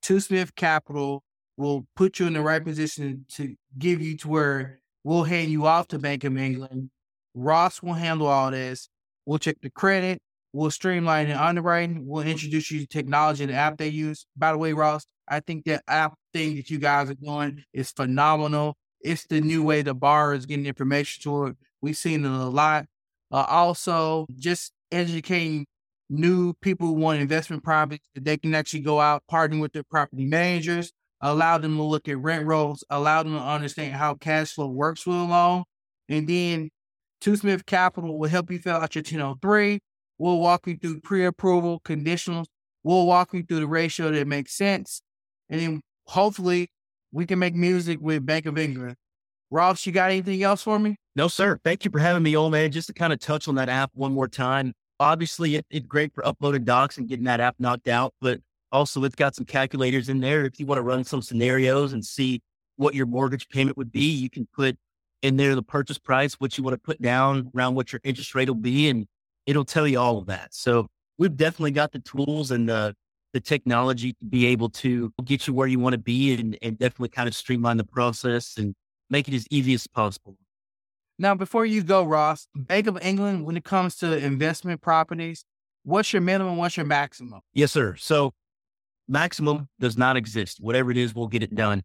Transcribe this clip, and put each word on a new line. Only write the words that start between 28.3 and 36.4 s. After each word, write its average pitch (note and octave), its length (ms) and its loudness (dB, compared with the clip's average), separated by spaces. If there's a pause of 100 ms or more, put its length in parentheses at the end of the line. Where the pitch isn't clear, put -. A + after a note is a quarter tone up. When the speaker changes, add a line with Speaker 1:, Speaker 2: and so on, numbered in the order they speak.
Speaker 1:
can D#3 180 0
actually D3+ 240 -2
go D3+ 220 2
out, D3 260 4
partner D#3 320 2
with D3+ 140 -4
their D3+ 100 -8
property C#3+ 420 -2
managers, E3+ 680 0 (260)
allow D#3+ 380 2
them D#3 180 -2
to D3+ 80 -2
look D3+ 240 -2
at C#3+ 100 -4
rent D3+ 280 -2
rolls, D3+ 440 0
allow D#3 340 2
them D#3 100 -4
to D3+ 100 -4
understand D3 500 -6
how D3 200 -2
cash D#3 400 -2
flow C#3+ 160 -6
works D3 360 -2
with F3+ 120 0
a F3 80 -2
loan. F3 400 2 (420)
And D#3 180 -2
then E3+ 440 -2 (500)